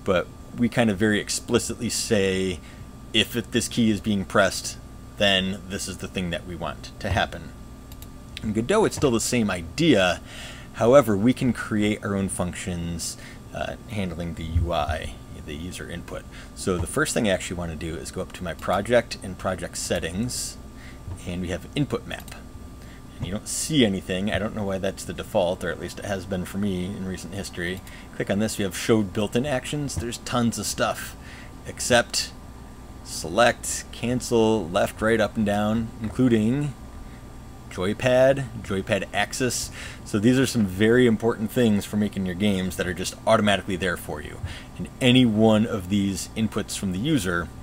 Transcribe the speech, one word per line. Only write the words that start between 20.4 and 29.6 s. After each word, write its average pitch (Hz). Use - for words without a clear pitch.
and 90
we 87
have 87
input -
map. -
And -
you 90
don't 104
see 143
anything. 95
I -
don't -
know 107
why 98
that's 95
the 95
default, 90
or 87
at 78
least 87
it -
has 98
been 95
for -
me 95
in 95
recent 90
history. 92
Click -
on 98
this, 110
we 107
have 92
showed 107
built-in 110
actions. 143